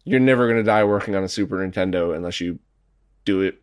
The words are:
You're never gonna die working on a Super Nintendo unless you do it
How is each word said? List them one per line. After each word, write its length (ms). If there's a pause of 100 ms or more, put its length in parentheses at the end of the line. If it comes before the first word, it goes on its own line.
You're 160
never 300
gonna 160
die 180
working 320
on 80
a 60
Super 300
Nintendo 560
unless 260
you 180 (640)
do 160
it 220